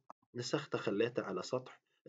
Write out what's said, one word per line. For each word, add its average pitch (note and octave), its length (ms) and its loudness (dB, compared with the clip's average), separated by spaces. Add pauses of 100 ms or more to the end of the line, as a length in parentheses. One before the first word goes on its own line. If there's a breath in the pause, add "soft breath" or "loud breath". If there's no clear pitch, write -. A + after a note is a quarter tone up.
(360)
نسخته B2 420 0
خليته A2+ 460 2
على F#2 200 -2
سطح - 380 -4 (280)